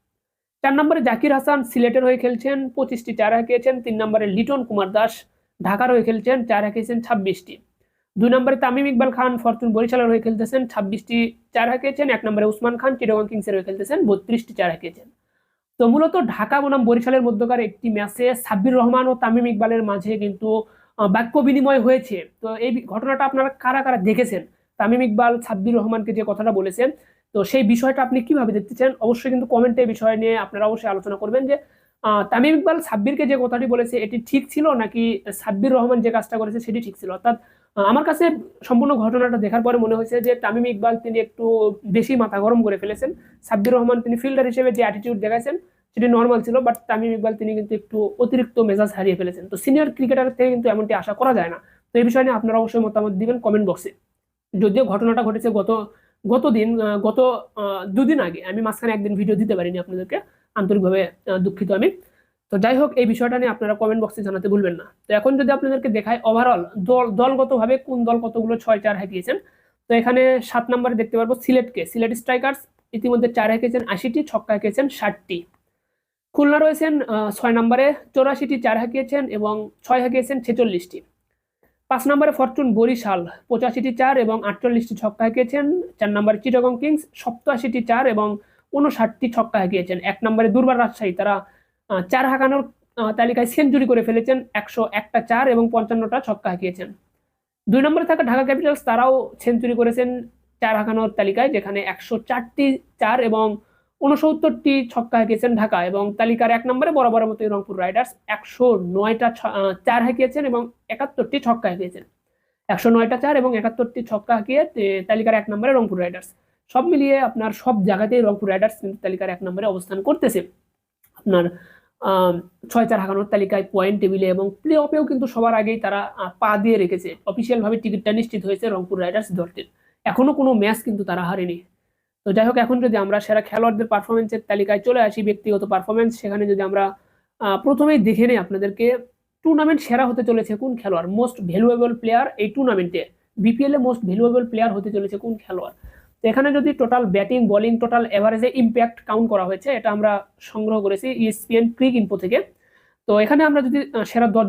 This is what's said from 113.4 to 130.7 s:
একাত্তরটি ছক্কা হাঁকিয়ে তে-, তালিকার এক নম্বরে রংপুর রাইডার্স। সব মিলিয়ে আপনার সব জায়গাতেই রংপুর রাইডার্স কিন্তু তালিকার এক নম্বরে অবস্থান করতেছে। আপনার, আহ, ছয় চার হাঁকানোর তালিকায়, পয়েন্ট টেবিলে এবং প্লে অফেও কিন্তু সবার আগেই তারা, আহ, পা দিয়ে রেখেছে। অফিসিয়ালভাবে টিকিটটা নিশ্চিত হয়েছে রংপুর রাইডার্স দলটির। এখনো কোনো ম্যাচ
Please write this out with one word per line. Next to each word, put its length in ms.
একাত্তরটি 460
ছক্কা 320
হাঁকিয়ে 300
তে-, 420
তালিকার 280
এক 160
নম্বরে 220
রংপুর 280
রাইডার্স। 340
সব 180
মিলিয়ে 320
আপনার 340
সব 320
জায়গাতেই 360
রংপুর 300
রাইডার্স 300
কিন্তু 220
তালিকার 280
এক 120
নম্বরে 240
অবস্থান 360
করতেছে। 460
আপনার, 300
আহ, 400
ছয় 180
চার 140
হাঁকানোর 240
তালিকায়, 480
পয়েন্ট 280
টেবিলে 260
এবং 240
প্লে 140
অফেও 300
কিন্তু 200
সবার 280
আগেই 260
তারা, 200
আহ, 380
পা 200
দিয়ে 180
রেখেছে। 400
অফিসিয়ালভাবে 500
টিকিটটা 360
নিশ্চিত 340
হয়েছে 220
রংপুর 320
রাইডার্স 320
দলটির। 360
এখনো 300
কোনো 180
ম্যাচ 300